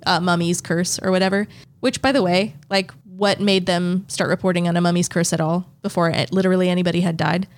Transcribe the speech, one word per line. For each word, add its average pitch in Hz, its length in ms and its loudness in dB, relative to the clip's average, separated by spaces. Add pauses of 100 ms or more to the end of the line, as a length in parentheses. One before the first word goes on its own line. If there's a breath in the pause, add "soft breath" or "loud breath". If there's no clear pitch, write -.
uh, 160 140 2
mummy's 175 420 0
curse 175 380 -2
or 185 120 -2
whatever, 190 360 0 (340 loud breath)
which, 254 220 -2
by 262 80 2
the 254 100 2
way, 185 320 0 (160)
like, 196 220 -2 (140)
what 196 360 -2
made 190 240 2
them 180 420 -2
start - 220 -4
reporting 175 380 0
on 170 100 0
a 175 40 2
mummy's 175 280 2
curse 170 240 0
at 160 80 -2
all 170 260 0 (140)
before 175 280 0
it, - 220 -2
literally 185 380 2
anybody 180 320 0
had 165 160 0
died? 165 300 -2 (100)